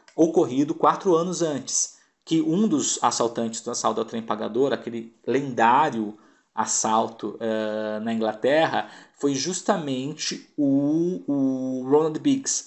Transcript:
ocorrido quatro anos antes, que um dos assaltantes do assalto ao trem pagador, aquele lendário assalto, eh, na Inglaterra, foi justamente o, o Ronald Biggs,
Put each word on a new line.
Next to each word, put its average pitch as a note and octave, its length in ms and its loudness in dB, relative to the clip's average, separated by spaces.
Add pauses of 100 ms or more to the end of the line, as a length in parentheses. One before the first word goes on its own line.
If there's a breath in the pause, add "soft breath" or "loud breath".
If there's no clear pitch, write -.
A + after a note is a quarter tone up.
(140 loud breath)
ocorrido D#3 600 4
quatro D#3+ 400 4
anos E3+ 280 0
antes, - 540 -4 (280 soft breath)
que D#3+ 160 2
um E3 280 2
dos C#3+ 340 0
assaltantes A#2 580 0
do A#2+ 100 -8
assalto A2+ 300 -2
ao A2+ 40 -2
trem A2+ 180 -8
pagador, A2+ 500 -2
aquele A#2 420 -8 (120)
lendário A#2+ 920 2 (360 soft breath)
assalto, A2 840 -2
eh, G#2+ 640 -4
na A#2 120 -4
Inglaterra, A2+ 800 0 (300 loud breath)
foi C#3+ 120 0
justamente D3+ 1200 -4
o, D3+ 720 2
o C3 600 -2
Ronald D3+ 300 4
Biggs, C#3 480 0